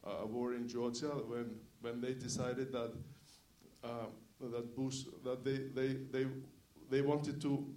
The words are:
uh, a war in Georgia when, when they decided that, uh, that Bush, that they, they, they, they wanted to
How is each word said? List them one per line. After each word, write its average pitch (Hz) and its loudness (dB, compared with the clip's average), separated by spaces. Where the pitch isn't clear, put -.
uh, 92 -2
a 107 0
war 123 0
in 120 -2
Georgia 120 0
when, 117 -2
when 117 -2
they 127 0
decided 127 0
that, 117 0
uh, 117 -2
that 117 -2
Bush, 135 0
that 127 0
they, 135 4
they, 131 4
they, 131 4
they 135 8
wanted 147 4
to 139 4